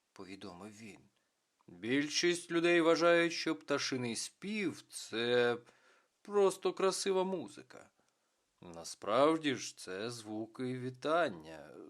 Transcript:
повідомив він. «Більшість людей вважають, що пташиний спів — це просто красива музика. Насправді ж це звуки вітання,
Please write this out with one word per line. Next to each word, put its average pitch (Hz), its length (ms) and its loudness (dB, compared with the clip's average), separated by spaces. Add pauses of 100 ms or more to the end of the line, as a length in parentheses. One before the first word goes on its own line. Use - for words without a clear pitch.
(140)
повідомив 95 580 -14
він. 104 280 -18 (680)
«Більшість 143 840 -2
людей 170 300 4
вважають, 170 520 4
що 160 220 -2
пташиний 127 600 -4
спів — 196 760 -6
це 120 680 2 (640)
просто 196 520 2
красива 190 500 2
музика. - 680 -8 (720)
Насправді 123 920 2
ж - 220 -8
це 101 340 -8
звуки 113 680 -8
вітання, 147 880 -4 (200)